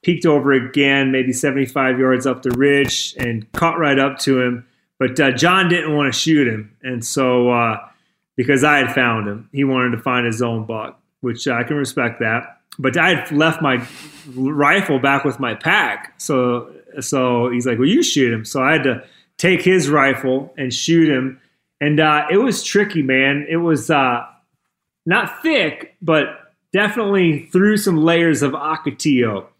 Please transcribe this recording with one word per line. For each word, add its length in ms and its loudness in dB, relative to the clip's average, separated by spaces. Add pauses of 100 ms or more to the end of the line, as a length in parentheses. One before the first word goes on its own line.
peeked 220 -2
over 260 2
again, 600 2
maybe 200 0
seventy-five 680 -2
yards 280 2
up 160 -4
the 80 -2
ridge, 680 0
and 360 -6
caught 260 -2
right 200 2
up 200 0
to 220 0
him. 240 -4 (340)
But, 200 -2
uh, 120 4
John 380 2
didn't 260 0
wanna 160 0
shoot 360 2
him. 240 -6 (120)
And 220 -8
so, 460 2
uh, 260 0 (580)
because 280 2
I 160 4
had 140 -2
found 340 0
him, 240 -10
he 120 -2
wanted 280 0
to 100 -4
find 240 -2
his 160 -4
own 240 -2
buck, 340 -10 (220)
which 260 -6
I 160 0
can 140 -4
respect 420 -4
that. 380 -4 (220)
But 180 0
I 180 2
had 160 -8
left 300 0
my 240 0 (500)
rifle 640 0
back 240 2
with 160 -4
my 160 -4
pack. 600 -2
So, 540 -2 (280)
so 500 0
he's 180 -4
like, 100 -2
"Well, 100 2
you 160 2
shoot 300 0
him." 100 -6
So 180 -6
I 120 2
had 100 2
to 200 0 (340)
take 240 2
his 280 2
rifle 680 0
and 160 -6
shoot 360 2
him. 300 -2 (420)
And, 180 2
uh, 300 2
it 80 4
was 260 0
tricky, 380 0
man. 480 2
It 80 -2
was, 320 0
uh, 360 2 (800)
not 360 -2
thick, 600 -2
but 520 -2 (180)
definitely 800 0
through 260 4
some 200 0
layers 440 2
of 120 0
ocotillo. 920 -2 (140)